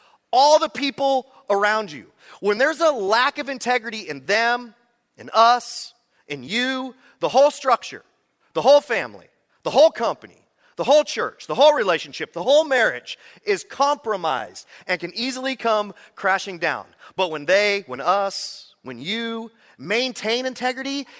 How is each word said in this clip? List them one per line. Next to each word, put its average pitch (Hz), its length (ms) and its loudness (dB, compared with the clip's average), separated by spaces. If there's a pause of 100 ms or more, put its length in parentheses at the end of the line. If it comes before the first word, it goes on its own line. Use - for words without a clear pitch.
(320)
all 294 260 8
the 302 100 0
people 269 600 -2 (200)
around 208 420 0
you. 110 140 -16 (340)
When 208 180 0
there's 277 220 0
a 320 100 4
lack 240 480 0
of 262 100 -8
integrity 226 600 -4
in 139 180 -12
them, 233 480 -2 (420)
in 117 160 -18
us, 233 600 2 (320)
in 143 160 -8
you, 254 520 -4 (260)
the 165 80 0
whole 277 220 6
structure, - 540 -2 (480)
the 156 100 -2
whole 285 180 8
family, 120 460 -6 (360)
the 160 80 -4
whole 269 200 6
company, 147 480 -6 (400)
the 170 60 -4
whole 294 180 6
church, - 460 -8
the 156 80 -4
whole 294 180 6
relationship, 165 580 -2
the 165 100 -8
whole 285 220 4
marriage 226 540 -2 (260)
is 196 200 -4
compromised 190 1000 -4 (220)
and 180 140 -4
can 175 120 -10
easily 254 440 -6
come 214 360 -2 (220)
crashing 190 440 -4
down. 143 280 -4 (300)
But 175 160 -2
when 147 140 -8
they, 202 420 2
when 127 120 -10
us, 190 840 -4
when 123 180 -14
you 226 500 -8 (260)
maintain 233 720 -4
integrity, 262 600 -6 (120)